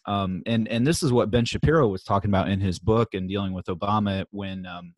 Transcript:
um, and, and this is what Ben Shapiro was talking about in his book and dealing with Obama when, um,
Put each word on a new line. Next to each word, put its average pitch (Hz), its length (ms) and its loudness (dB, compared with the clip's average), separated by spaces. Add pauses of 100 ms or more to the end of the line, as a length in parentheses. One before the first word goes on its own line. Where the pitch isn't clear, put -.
um, 95 400 -2
and, 113 240 0
and 117 180 0
this 170 160 0
is 135 80 2
what 113 180 4
Ben 117 140 2
Shapiro 147 460 2
was 95 140 -4
talking 101 280 0
about 95 160 2
in 98 140 0
his 92 180 -2
book 110 340 2
and 92 140 -4
dealing 98 260 -4
with 90 120 -8
Obama 101 680 0
when, 95 340 -8
um, 87 320 -14